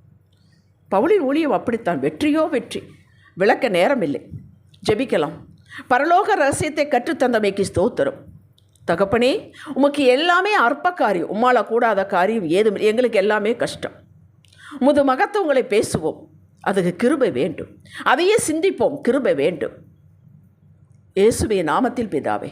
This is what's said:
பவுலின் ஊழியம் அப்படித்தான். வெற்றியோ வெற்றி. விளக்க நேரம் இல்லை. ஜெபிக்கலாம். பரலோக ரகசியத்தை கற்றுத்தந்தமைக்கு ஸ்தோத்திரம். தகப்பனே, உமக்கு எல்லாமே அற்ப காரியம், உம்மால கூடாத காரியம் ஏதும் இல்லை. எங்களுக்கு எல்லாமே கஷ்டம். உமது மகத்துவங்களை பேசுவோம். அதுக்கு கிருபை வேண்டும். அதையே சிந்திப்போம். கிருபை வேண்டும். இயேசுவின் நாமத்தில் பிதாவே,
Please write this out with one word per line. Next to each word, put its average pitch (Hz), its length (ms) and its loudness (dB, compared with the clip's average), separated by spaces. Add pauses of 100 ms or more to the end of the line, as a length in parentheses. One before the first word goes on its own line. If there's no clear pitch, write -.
(920)
பவுலின் 294 280 4
ஊழியம் 285 320 0
அப்படித்தான். 180 480 -2
வெற்றியோ 285 500 0
வெற்றி. - 340 -6 (520)
விளக்க 220 340 2
நேரம் 202 320 2
இல்லை. 147 280 -6 (600)
ஜெபிக்கலாம். 208 480 -2 (520)
பரலோக 349 460 2
ரகசியத்தை 285 520 -2
கற்றுத்தந்தமைக்கு 247 800 0 (100)
ஸ்தோத்திரம். 151 440 -2 (720)
தகப்பனே, 226 600 0 (220)
உமக்கு 285 300 2
எல்லாமே 349 500 2
அற்ப 294 400 0
காரியம், 202 400 -2
உம்மால 233 320 2
கூடாத 220 400 0
காரியம் 196 400 0
ஏதும் 196 300 2
இல்லை. 208 120 0
எங்களுக்கு 214 300 2
எல்லாமே 208 380 0
கஷ்டம். - 400 -8 (840)
உமது 277 260 2
மகத்துவங்களை 302 580 0
பேசுவோம். 180 560 -2 (420)
அதுக்கு 180 340 -2
கிருபை 247 360 0
வேண்டும். 139 360 -4 (360)
அதையே 349 320 2 (120)
சிந்திப்போம். 302 540 -2
கிருபை 233 340 0
வேண்டும். 151 520 -4 (1300)
இயேசுவின் 196 560 0
நாமத்தில் 226 400 -2
பிதாவே, 117 420 -4